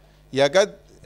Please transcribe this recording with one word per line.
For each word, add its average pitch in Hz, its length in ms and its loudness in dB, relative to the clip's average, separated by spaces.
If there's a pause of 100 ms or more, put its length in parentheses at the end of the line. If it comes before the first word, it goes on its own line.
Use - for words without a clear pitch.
(320)
Y 131 80 -4
acá, 180 360 0 (300)